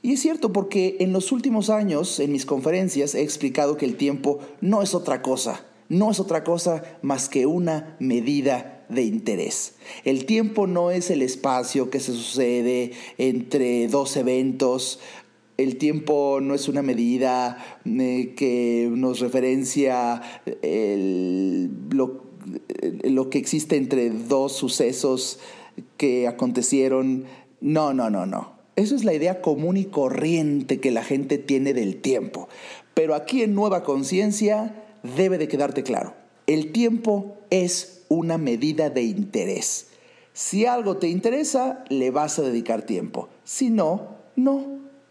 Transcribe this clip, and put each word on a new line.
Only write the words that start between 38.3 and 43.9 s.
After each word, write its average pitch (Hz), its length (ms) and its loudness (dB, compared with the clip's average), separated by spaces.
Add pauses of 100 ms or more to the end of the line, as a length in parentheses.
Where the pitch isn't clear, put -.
medida 151 540 0
de 131 120 0
interés. 98 840 -2 (440)
Si - 340 0
algo 233 300 0
te 190 120 0
interesa, 254 800 0
le 131 220 2
vas 147 280 -2
a 160 40 0
dedicar 117 400 -2
tiempo. - 460 -6 (160)
Si - 260 0
no, 196 460 0 (180)